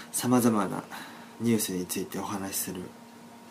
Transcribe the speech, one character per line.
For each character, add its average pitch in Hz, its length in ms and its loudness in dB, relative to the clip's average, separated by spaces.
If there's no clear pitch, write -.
様 123 300 4
々 107 260 6
な - 160 -4
ニ 117 140 4
ュ - 20 6
ー 107 40 4
ス - 100 -2
に 92 160 -2
つ - 120 -4
い 92 80 -2
て 92 140 -6
お 95 40 -4
話 98 320 -4
し - 40 -2
す - 140 -4
る 90 80 -6